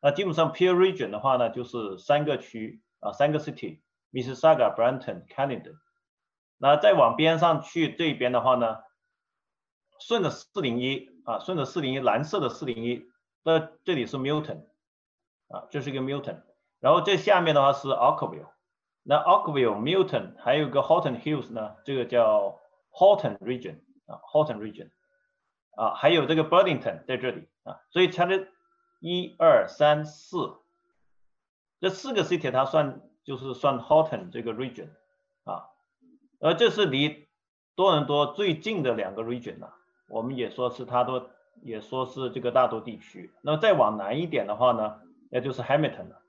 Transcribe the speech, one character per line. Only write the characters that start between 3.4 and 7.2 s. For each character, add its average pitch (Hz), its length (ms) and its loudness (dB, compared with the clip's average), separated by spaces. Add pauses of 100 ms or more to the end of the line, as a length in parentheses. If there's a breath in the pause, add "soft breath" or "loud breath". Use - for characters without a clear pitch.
Brampton、 117 540 -2
Caledon。 127 480 -8 (840)
那 143 180 6
再 202 160 6
往 120 240 6
边 160 220 4